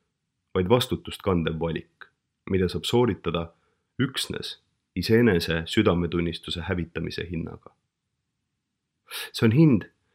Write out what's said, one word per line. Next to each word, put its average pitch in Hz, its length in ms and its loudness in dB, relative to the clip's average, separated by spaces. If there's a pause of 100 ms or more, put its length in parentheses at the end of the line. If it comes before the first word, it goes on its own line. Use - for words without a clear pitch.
(560)
vaid 92 140 0
vastutust - 520 0
kandev 80 380 0
valik, 82 480 -8 (420)
mida 92 200 0
saab - 180 -6
sooritada 87 600 0 (500)
üksnes - 600 -6 (360)
iseenese 92 720 4
südametunnistuse 85 1000 0
hävitamise 82 640 -6
hinnaga. 82 440 -10 (1600)
See - 140 0
on 113 100 4
hind, 143 320 4 (280)